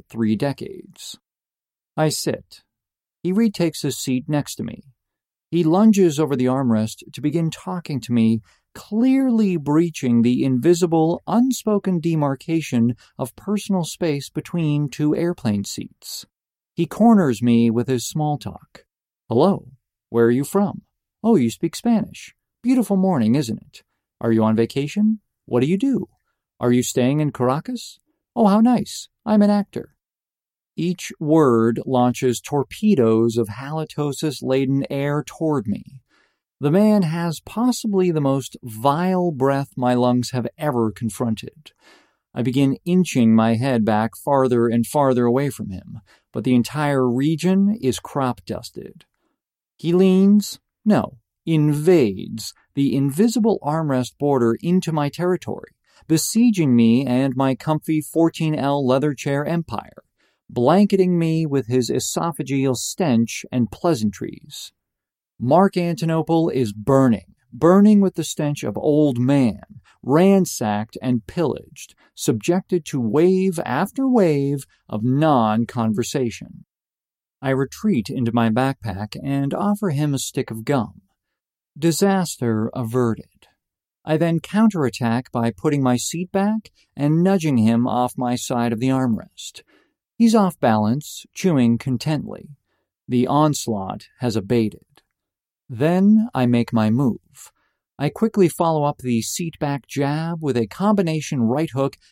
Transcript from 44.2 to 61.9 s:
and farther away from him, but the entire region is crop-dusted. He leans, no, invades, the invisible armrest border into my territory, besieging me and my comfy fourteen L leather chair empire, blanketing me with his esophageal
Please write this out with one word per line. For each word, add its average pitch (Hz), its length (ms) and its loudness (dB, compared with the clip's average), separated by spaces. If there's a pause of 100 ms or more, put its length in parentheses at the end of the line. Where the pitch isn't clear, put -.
and 117 180 0
farther 131 400 0
away 131 240 0
from 104 220 -10
him, - 300 -14 (300)
but 113 120 -6
the 127 100 0
entire 131 560 0
region 170 720 0
is 127 180 -2
crop-dusted. - 1080 -8 (720)
He 165 160 -2
leans, 190 640 4 (260)
no, 196 320 0 (260)
invades, 151 1080 2 (220)
the 139 200 0
invisible 208 680 2
armrest 147 560 -2
border 123 420 2
into 175 300 0
my 147 180 -2
territory, - 640 -6 (360)
besieging 165 680 2
me 117 280 4
and 127 320 -2
my 131 200 0
comfy 156 440 -4
fourteen 160 540 -2
L 143 320 -2
leather 135 300 0
chair 143 280 -4
empire, 160 600 -8 (480)
blanketing 180 640 2
me 160 300 0
with 139 180 -2
his 120 240 0
esophageal 135 840 -2